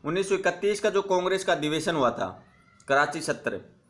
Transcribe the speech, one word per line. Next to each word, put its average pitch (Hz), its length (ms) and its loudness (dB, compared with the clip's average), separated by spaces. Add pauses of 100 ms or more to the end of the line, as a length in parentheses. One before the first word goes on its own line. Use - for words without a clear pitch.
उन्नीस 185 240 -2
सौ 196 60 4
इकतीस 202 440 0
का - 100 0
जो 196 120 2
कांग्रेस 185 420 0
का 180 100 2
अधिवेशन 151 420 -2
हुआ 127 140 4
था 92 360 -6 (420)
कराची 147 340 2
सत्र - 580 -6 (100)